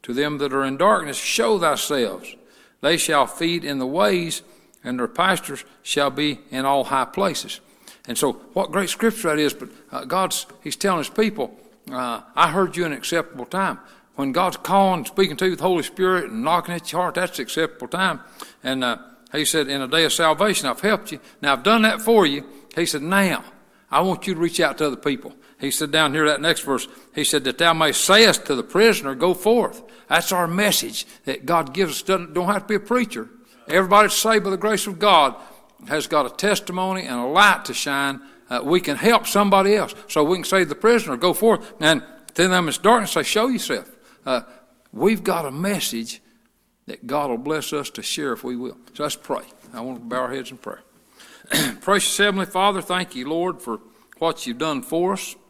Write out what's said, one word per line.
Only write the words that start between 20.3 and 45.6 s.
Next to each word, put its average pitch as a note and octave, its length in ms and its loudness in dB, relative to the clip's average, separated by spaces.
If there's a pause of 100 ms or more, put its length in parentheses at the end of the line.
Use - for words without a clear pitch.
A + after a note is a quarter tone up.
I've A#2 120 -4
helped G#3 320 -2
you. C#3+ 80 -14 (200)
Now, C#3+ 120 2
I've B2 100 0
done A3 200 6
that A3 200 2
for A3 240 6
you." C#3+ 160 -2 (320)
He E3+ 100 0
said, D3+ 180 -4
"Now, F3+ 420 0 (480)
I C#3+ 80 4
want F3+ 260 0
you F#3+ 80 -2
to D#3+ 60 -6
reach E3+ 180 0
out C#3+ 200 2
to D3+ 100 0
other B2+ 80 -4
people." - 380 -6 (260)
He C#3 100 -4
said D3 220 -4
down D#3 200 2
here, D#3 140 2
that D3 160 0
next D#3+ 180 0
verse, C3+ 280 -4 (260)
he D3+ 100 -2
said, C#3 200 0
"That B2+ 120 -4
thou E3+ 160 4
mayest D#3 320 2
sayest G3+ 420 6
to C#3+ 80 0
the A#2 100 -2
prisoner, D#3+ 500 2
Go E3+ 180 2
forth." G#3 500 0 (260)
That's E3+ 240 0
our F3+ 140 2
message - 600 -2 (180)
that C3+ 220 -8
God D#3 260 0
gives E3+ 200 -2
us. - 100 -8
Doesn't, F3 320 -2
don't F3+ 140 0
have G3+ 140 0
to G3+ 60 -16
be G#3+ 60 0
a G3+ 60 0
preacher. A#3 500 -4 (380)
Everybody F#3+ 400 6
that's - 100 0
saved A3 260 2
by G3 60 -2
the F#3+ 80 -2
grace G#3+ 280 -2
of F#3 120 -10
God D#3+ 380 4 (520)
has D3 180 -2
got D3 200 0
a - 40 -6
testimony F#3+ 720 -2
and B2 160 -8
a B2 60 -4
light F3 420 4
to B2+ 60 -8
shine. C#3 480 -2 (300)
Uh, B2 120 -2
we E3+ 180 2
can C#3+ 160 -4
help A3 300 4
somebody G3+ 500 4
else. E3 180 -2 (140)
So D#3 140 2
we E3+ 140 2
can E3 80 -8
say F#3+ 160 2
to F3+ 60 4
the - 80 -6
prisoner, G#3 420 2
"Go E3+ 160 2
forth." G#3 480 0
And D3+ 220 4 (320)
to F3+ 140 4
them F3+ 180 2
that's C#3+ 100 -4
darkness, A3 360 4
say, D#3 100 0
"Show G#3+ 240 0
yourself." F3 420 -4 (380)
Uh, B2+ 160 0 (500)
we've F#3+ 300 2
got E3+ 240 -2
a C3 60 -8
message C#3+ 680 -6 (640)